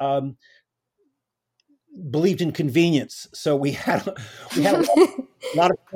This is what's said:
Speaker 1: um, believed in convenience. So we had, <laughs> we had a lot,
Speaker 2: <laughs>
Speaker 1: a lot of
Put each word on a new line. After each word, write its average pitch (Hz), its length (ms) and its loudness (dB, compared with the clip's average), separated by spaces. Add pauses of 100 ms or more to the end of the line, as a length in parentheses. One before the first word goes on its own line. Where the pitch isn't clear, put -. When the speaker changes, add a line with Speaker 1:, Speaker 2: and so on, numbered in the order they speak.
Speaker 1:
um, 139 380 -2 (1700)
believed 160 320 0
in 160 100 -2
convenience. 151 800 0
So 147 240 -2
we 143 160 -2
had, - 340 -2
<laughs> - 500 -10
we 285 80 2
had 302 100 4
a 339 60 0
lot, 330 80 0
Speaker 2:
<laughs> - 640 2
Speaker 1:
a - 20 0
lot 175 140 4
of 190 80 0 (180)